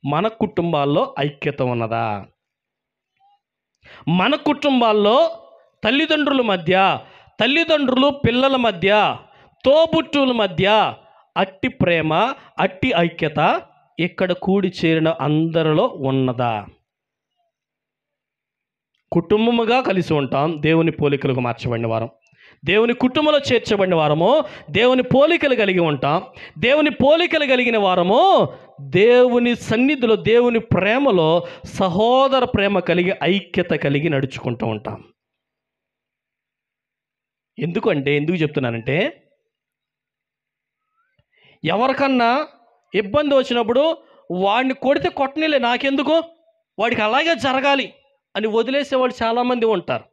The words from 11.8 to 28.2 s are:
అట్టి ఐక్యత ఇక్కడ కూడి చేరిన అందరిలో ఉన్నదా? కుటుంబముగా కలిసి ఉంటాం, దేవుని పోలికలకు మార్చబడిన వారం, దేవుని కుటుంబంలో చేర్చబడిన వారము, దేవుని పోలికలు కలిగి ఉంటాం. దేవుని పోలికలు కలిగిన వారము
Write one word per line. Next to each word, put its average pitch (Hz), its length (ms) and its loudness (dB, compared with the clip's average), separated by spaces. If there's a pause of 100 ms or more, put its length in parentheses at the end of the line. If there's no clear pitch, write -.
అట్టి 190 380 -2
ఐక్యత 165 680 -2 (380)
ఇక్కడ 175 320 -4
కూడి 185 360 0
చేరిన 160 400 0
అందరిలో 160 800 0
ఉన్నదా? 127 800 -2 (2500)
కుటుంబముగా 226 680 0
కలిసి 180 340 -2
ఉంటాం, 139 460 -2
దేవుని 160 300 2
పోలికలకు 139 500 -2
మార్చబడిన 120 460 -4
వారం, 113 220 -2 (560)
దేవుని 220 300 2
కుటుంబంలో 294 440 0
చేర్చబడిన 214 560 0
వారము, 165 500 2 (260)
దేవుని 247 320 2
పోలికలు 277 520 2
కలిగి 196 240 0
ఉంటాం. 151 440 0 (360)
దేవుని 285 320 2
పోలికలు 311 560 2
కలిగిన 240 320 0
వారము 196 760 2 (280)